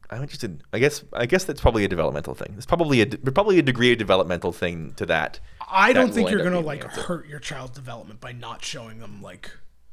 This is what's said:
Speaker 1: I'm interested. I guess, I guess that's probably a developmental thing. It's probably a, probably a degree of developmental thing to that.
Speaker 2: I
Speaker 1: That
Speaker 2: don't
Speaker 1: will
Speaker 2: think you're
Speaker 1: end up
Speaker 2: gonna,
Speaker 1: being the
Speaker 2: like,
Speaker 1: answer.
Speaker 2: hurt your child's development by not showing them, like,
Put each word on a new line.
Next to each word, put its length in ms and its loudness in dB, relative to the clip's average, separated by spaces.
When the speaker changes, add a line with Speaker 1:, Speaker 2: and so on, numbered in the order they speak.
Speaker 1:
I'm 120 -10
interested. 400 -10
I 60 0
guess, 240 2
I 120 -2
guess 200 2
that's 160 -6
probably 240 4
a 20 4
developmental 480 -2
thing. 220 -10
It's 80 -14
probably 360 4
a, 60 6
probably 520 2
a 40 8
degree 300 4
of 40 0
developmental 540 2
thing 460 -4
to 80 -4
that. 340 0
Speaker 2:
I 200 4
Speaker 1:
That 60 6
Speaker 2:
don't 160 6
Speaker 1:
will 60 -6
Speaker 2:
think 160 2
you're 100 2
Speaker 1:
end 80 0
up 40 0
Speaker 2:
gonna, 100 0
Speaker 1:
being 180 -6
the 60 -12
Speaker 2:
like, 100 -12
Speaker 1:
answer. 100 -6
Speaker 2:
hurt 200 -6
your 120 -14
child's 360 -10
development 440 -14
by 140 -14
not 300 -12
showing 360 -12
them, 220 -14
like, 300 -16